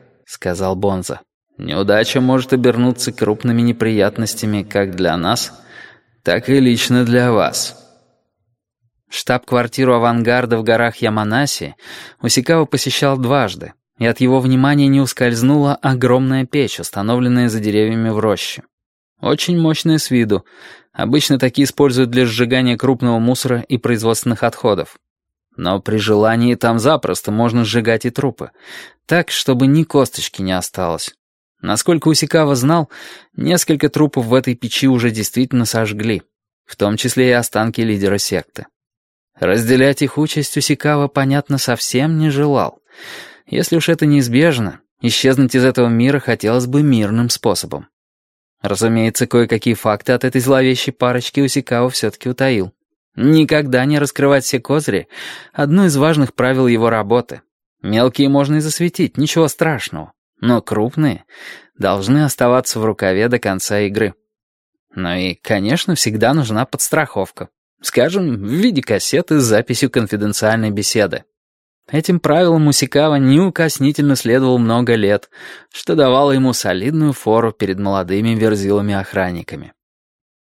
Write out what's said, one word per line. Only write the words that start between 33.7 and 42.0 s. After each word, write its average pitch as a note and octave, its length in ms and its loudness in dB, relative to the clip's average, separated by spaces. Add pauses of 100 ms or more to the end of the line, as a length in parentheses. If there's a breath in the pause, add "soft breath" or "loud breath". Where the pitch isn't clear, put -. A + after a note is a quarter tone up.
трупов C#3+ 360 0
в A2+ 80 0
этой B2+ 200 2
печи A#2+ 340 -2
уже B2 220 2
действительно A#2 560 -2
сожгли, A2 560 -2 (440)
в - 100 -20
том G#2 220 0
числе B2+ 320 2
и - 20 4
останки A#2 500 -2
лидера G2+ 380 0
секты. - 480 -6 (720)
Разделять B2 600 2
их C#3 160 -2
участь D3+ 400 -2
Усикава, C#3+ 500 0
понятно, C#3 500 0
совсем C3 600 -2